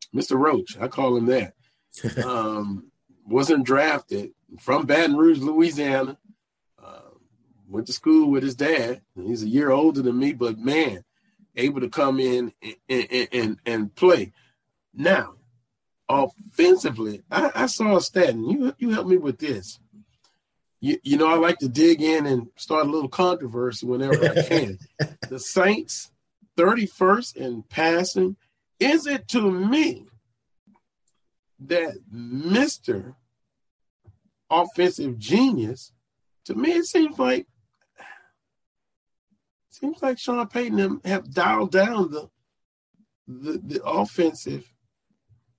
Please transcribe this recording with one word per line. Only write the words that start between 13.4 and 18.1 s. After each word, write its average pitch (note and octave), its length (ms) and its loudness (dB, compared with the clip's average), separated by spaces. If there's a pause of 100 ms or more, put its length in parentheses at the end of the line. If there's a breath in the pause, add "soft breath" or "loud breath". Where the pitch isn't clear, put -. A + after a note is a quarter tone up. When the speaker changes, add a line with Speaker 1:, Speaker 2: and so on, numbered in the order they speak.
Speaker 1:
and A2 320 -4
play. D#3+ 360 4 (600)
Now, D#3+ 440 0 (720)
offensively, C3+ 1200 0
I, C#4+ 240 0
I B3 140 -2
saw G#3+ 300 2
a E3+ 40 4
stat, - 280 2